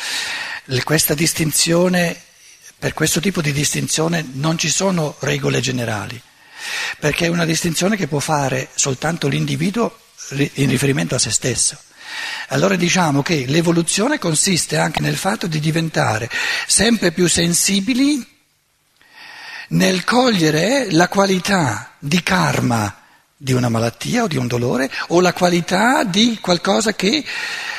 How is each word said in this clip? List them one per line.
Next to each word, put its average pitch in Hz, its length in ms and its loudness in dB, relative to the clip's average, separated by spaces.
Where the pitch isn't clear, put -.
l-, 127 140 -2
questa 156 340 0
distinzione, 170 1080 2
per 135 160 -4
questo 156 280 0
tipo 185 200 -2
di 147 120 0
distinzione 156 800 -2
non 156 240 -2
ci 160 120 -2
sono 170 500 0
regole 139 420 0
generali, 113 600 -4
perché 151 260 0
è 170 40 2
una 170 160 0
distinzione 170 500 0
che 185 120 -4
può 143 120 -2
fare 135 560 -2
soltanto 151 540 -2
l'individuo 156 680 -2
ri-, 143 240 0
in 139 140 2
riferimento 139 460 0
a 123 40 0
se 113 120 -2
stesso. - 480 -2
Allora 175 260 2
diciamo 170 480 2
che 147 240 -2
l'evoluzione 170 720 2
consiste 160 580 0
anche 160 220 0
nel 147 160 0
fatto 208 320 -2
di 156 140 -2
diventare 151 680 0
sempre 196 460 2
più 180 140 2
sensibili 202 1000 2
nel 185 340 2
cogliere 214 880 2
la 170 160 6
qualità 185 920 0
di 156 240 0
karma 123 840 0
di 131 160 -4
una 123 160 2
malattia 117 540 0
o 226 40 0
di 147 100 -2
un 123 100 -2
dolore, 127 420 0
o 170 120 4
la 180 140 4
qualità 185 680 2
di 214 360 2
qualcosa 196 540 0
che 254 320 0